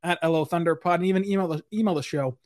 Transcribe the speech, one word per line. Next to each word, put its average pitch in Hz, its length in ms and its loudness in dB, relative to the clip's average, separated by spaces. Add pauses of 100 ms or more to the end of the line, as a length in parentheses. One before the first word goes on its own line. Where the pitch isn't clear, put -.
at 175 180 0
L 165 140 2
O 156 80 2
Thunder 170 320 0
Pod, 175 240 0
and 185 80 0
even 190 180 2
email 196 220 0
the, 156 160 -4 (100)
email 214 220 0
the 139 80 -2
show 135 420 -4